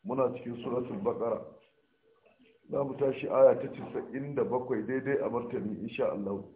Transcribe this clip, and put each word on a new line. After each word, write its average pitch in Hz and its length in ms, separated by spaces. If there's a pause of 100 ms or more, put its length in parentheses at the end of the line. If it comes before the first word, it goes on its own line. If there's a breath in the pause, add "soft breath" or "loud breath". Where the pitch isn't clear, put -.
Muna 123 320
cikin 120 280
Suratul 123 400
Baqara. 113 360 (1300)
Za 139 140
mu 135 120
tashi 135 320
aya 131 280
ta 139 120
casa'in 135 680
da 123 100
bakwai 123 400
daidai 131 360
a 113 80
martani, 117 560
insha 123 280
Allah. 101 280 (160)